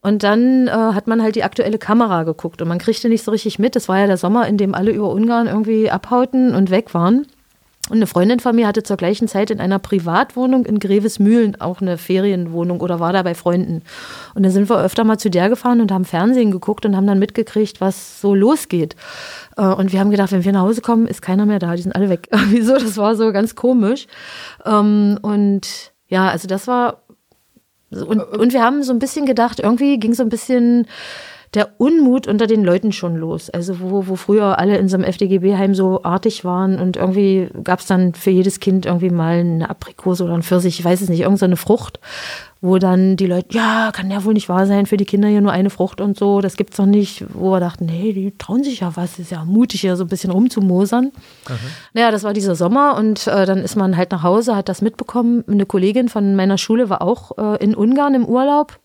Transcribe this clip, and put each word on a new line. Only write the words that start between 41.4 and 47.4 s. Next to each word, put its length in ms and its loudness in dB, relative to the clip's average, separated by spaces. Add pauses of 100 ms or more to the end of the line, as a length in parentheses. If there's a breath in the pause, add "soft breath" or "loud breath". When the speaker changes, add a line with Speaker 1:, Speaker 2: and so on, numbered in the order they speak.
Speaker 1:
eine 100 4
Frucht, 460 -2 (600 loud breath)
wo 180 2
dann 380 2
die 100 0
Leute, 300 -2
„Ja, 360 0
kann 180 -8
ja 140 -4
wohl 80 2
nicht 160 0
wahr 180 2
sein, 200 2
für 100 0
die 80 2
Kinder 240 2
hier 140 4
nur 100 2
eine 180 0
Frucht 300 -4
und 180 -2
so, 220 2
das 160 -2
gibt's 200 -4
doch 100 2
nicht.“ 460 2
Wo 200 -2